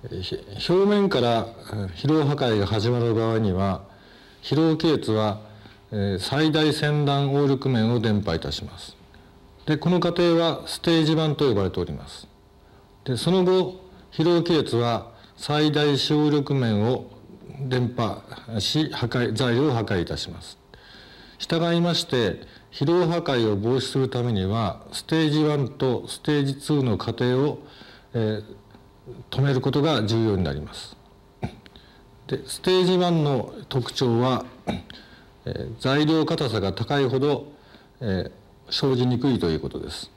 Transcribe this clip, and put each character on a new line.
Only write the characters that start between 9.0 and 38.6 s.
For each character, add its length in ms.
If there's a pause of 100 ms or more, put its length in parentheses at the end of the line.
で、 100
こ 140
の 80
過 100
程 280
は 280
ス 160
テ 220
ー 20
ジ 80
板 220
と 120
呼 60
ば 100
れ 60
て 100
お 60
り 80
ま 140
す。 200 (800)
で、 100
そ 140
の 140
後、 360 (320)
疲 140
労 160
亀 220
裂 120
は 380 (220)
最 360
大 260
小 300
応 20
力 240
面 300
を 260 (500)
伝 300
播 680
し、 320
破 160
壊、 260
材 220
料 140
を 40
破 80
壊 200
い 40
た 100
し 140
ま 120
す。 180 (800)
従 360
い 60
ま 140
し 80
て、 380 (300)
疲 140
労 220
破 120
壊 320
を 40
防 220
止 40
す 160
る 120
た 120
め 100
に 140
は、 360 (100)
ス 140
テ 220
ー 40
ジ 120
ワ 120
ン 140
と 380
ス 140
テ 200
ー 20
ジ 140
ツ 160
ー 100
の 140
過 100
程 360
を、 160 (540)
え 40
ー、 260 (880)
止 100
め 120
る 80
こ 100
と 100
が 240
重 180
要 140
に 60
な 100
り 80
ま 120
す。 220 (1300)
で、 200
ス 140
テ 100 (100)
ー 40
ジ 120
ワ 120
ン 140
の 300 (160)
特 220
徴 280
は、 260 (1000)
え 40
ー、 300
材 260
料 200
硬 240
さ 120
が 120
高 260
い 100
ほ 100
ど、 320 (500)
え 280
ー、 20 (380)